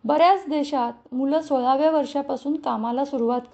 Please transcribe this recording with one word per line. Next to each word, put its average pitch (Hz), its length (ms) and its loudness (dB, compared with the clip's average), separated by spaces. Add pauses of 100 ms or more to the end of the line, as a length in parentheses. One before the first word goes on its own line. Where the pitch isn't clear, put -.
बऱ्याच 349 440 4
देशात 277 640 -4
मुलं 277 260 0
सोळाव्या 277 500 2
वर्षापासून 285 680 -2
कामाला 240 480 -4
सुरुवात 240 360 -2 (140)